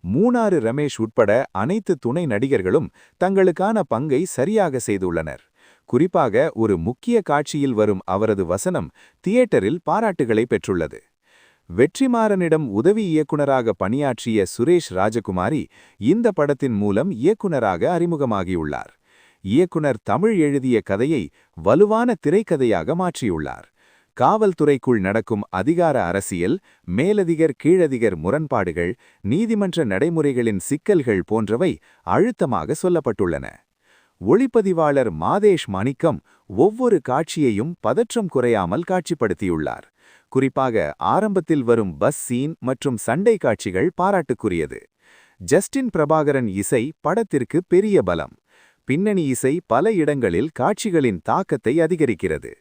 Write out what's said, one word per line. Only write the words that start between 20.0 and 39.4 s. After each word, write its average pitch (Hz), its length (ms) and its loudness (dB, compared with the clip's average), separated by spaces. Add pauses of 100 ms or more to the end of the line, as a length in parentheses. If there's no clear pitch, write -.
தமிழ் 185 360 0
எழுதிய 135 420 2
கதையை 120 420 -2 (340)
வலுவான 208 560 2
திரைக்கதையாக 143 840 0
மாற்றியுள்ளார். 90 720 -6 (500)
காவல்துறைக்குள் 147 840 2
நடக்கும் 104 500 -2
அதிகார 151 540 2
அரசியல், 92 540 -2 (300)
மேலதிகர் 160 680 0
கீழதிகர் 135 600 2
முரண்பாடுகள், 92 760 -2 (320)
நீதிமன்ற 190 640 0
நடைமுறைகளின் 123 760 0
சிக்கல்கள் 135 680 0
போன்றவை 113 440 0 (360)
அழுத்தமாக 127 680 0
சொல்லப்பட்டுள்ளன. 104 720 -2 (760)
ஒளிப்பதிவாளர் 160 920 2
மாதேஷ் 170 520 2
மாணிக்கம் 120 520 -2 (300)
ஒவ்வொரு 214 520 2
காட்சியையும் 139 800 -2
பதற்றம் 196 500 -2
குறையாமல் 117 580 0
காட்சிப்படுத்தியுள்ளார். 92 1000 -4 (440)